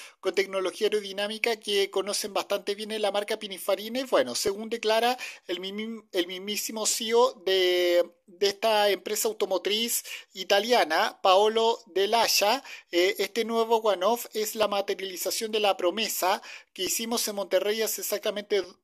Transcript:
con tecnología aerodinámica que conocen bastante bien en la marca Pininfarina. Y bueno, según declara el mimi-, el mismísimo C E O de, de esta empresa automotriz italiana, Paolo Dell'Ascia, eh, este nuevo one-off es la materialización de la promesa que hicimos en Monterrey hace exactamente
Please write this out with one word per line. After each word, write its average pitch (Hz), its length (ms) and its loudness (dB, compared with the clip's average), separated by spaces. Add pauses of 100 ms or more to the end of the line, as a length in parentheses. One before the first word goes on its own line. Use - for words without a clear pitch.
(180)
con 185 160 -4
tecnología 190 540 0
aerodinámica 208 720 -2
que 196 280 0
conocen 196 460 -4
bastante 196 400 -4
bien 208 160 -8
en 220 100 -6
la 202 120 0
marca 208 260 -4
Pininfarina. 208 640 -4
Y 277 40 -4
bueno, 131 300 2
según 214 360 -4
declara 226 460 2 (300)
el 180 140 -6
mimi-, 208 500 -10
el 175 160 0
mismísimo 202 580 -6
C 220 260 -2
E 226 40 2
O 254 200 6
de, 180 760 2 (160)
de 196 220 -2
esta 208 420 2
empresa 208 380 -2
automotriz 208 720 -2 (300)
italiana, 202 880 2
Paolo 220 640 4
Dell'Ascia, 208 800 2 (260)
eh, 180 280 4
este 214 260 -2
nuevo 226 320 2
one-off 220 560 0
es 214 240 -4
la 214 100 2
materialización 196 840 -4
de 214 80 -2
la 196 160 2
promesa 190 640 0 (300)
que 190 120 -10
hicimos 226 440 -2
en 208 80 -8
Monterrey 202 460 0
hace 208 180 -2
exactamente 202 640 -2 (200)